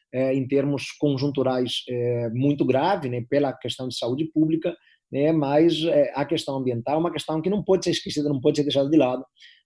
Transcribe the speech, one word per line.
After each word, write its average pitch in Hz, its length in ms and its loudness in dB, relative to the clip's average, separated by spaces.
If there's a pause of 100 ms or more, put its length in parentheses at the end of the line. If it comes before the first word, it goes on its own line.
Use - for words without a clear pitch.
(140)
eh, 131 220 0
em 131 120 -2
termos 139 440 0
conjunturais, 131 1000 0
eh, 120 440 -2
muito 143 320 2
grave, 143 440 2
né, 123 200 -4
pela 139 240 2
questão 127 340 -8
de 120 100 -8
saúde 131 280 -2
pública, 160 500 0 (360)
né, 143 200 2
mas, 156 520 4
eh, 147 320 2
a 143 100 -2
questão 143 320 -4
ambiental 127 380 -2
é 160 40 2
uma 170 120 0
questão 156 300 -4
que 185 80 -2
não 202 140 -2
pode 185 220 2
ser 175 60 0
esquecida, 147 380 -4
não 135 120 -2
pode 147 160 2
ser 147 60 2
deixada 139 260 0
de 156 80 6
lado, 131 260 2 (420)